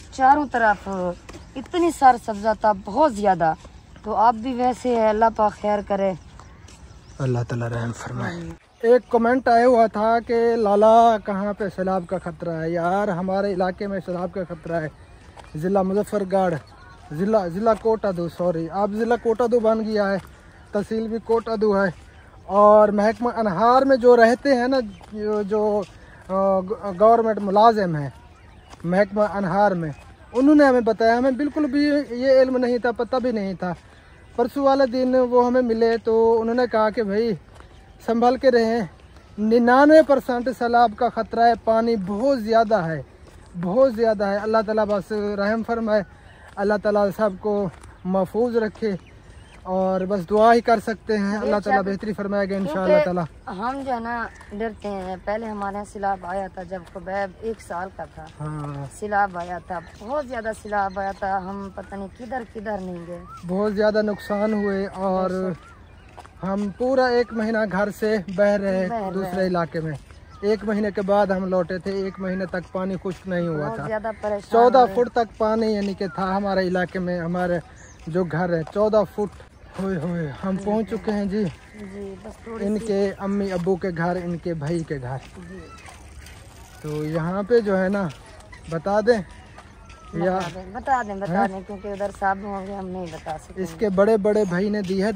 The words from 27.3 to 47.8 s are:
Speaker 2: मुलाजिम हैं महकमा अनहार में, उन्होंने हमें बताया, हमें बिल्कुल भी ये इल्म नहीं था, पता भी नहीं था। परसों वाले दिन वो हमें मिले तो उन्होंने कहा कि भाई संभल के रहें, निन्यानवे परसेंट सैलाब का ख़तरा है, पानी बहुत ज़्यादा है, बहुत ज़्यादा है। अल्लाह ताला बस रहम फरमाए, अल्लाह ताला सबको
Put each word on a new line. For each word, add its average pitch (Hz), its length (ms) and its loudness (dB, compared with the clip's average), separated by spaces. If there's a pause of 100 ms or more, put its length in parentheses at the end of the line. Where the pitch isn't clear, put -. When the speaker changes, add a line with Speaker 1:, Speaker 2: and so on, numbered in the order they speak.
Speaker 2:
मुलाजिम 202 580 4
हैं 143 160 -6 (760)
महकमा 202 400 2
अनहार 196 480 0
में, 160 200 -4 (400)
उन्होंने 285 320 6
हमें 247 180 4
बताया, 226 320 2
हमें 254 200 2
बिल्कुल 294 300 -2
भी 285 200 0 (320)
ये 262 240 4
इल्म 262 140 2
नहीं 247 220 0
था, 240 140 -2
पता 240 260 -2
भी 247 140 -2
नहीं 196 220 -4
था। 175 200 -6 (640)
परसों 262 260 0
वाले 269 220 4
दिन 254 300 0
वो 247 260 4
हमें 247 200 2
मिले 226 360 2
तो 220 160 0 (200)
उन्होंने 233 320 0
कहा 220 240 2
कि 233 120 -2
भाई 214 320 -2 (720)
संभल 233 300 2
के 262 140 4
रहें, 226 380 2 (500)
निन्यानवे 247 640 8
परसेंट 254 460 0
सैलाब 233 460 2
का 240 140 0
ख़तरा 226 360 -2
है, 233 120 6
पानी 226 400 0
बहुत 208 420 0
ज़्यादा 220 440 2
है, 160 220 -6 (520)
बहुत 214 380 2
ज़्यादा 214 320 0
है। 202 140 -2
अल्लाह 220 220 0
ताला 214 220 0
बस 202 280 -2
रहम 208 500 -2
फरमाए, 220 420 -2 (540)
अल्लाह 208 200 0
ताला 208 320 0
सबको 202 600 -2 (360)